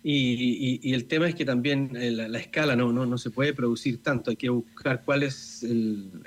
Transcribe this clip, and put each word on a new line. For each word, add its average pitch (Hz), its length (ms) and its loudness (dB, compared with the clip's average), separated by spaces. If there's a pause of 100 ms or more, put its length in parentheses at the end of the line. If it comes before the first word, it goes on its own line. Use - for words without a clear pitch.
Y, 127 760 2
y, - 40 -12
y 131 120 0
el 123 120 -2
tema 160 220 2
es 165 60 0
que 160 100 -4
también, 131 520 0
eh, 120 140 0
la, 113 180 -2
la 117 100 -4
escala 147 380 0
no, 120 160 4
no, 127 140 2
no 120 120 0
se 120 120 -6
puede 139 220 0
producir 120 500 0
tanto, 127 280 0
hay 113 60 0
que 127 120 -2
buscar 123 560 -2
cuál 143 180 2
es - 400 -6
el, 110 480 -2 (160)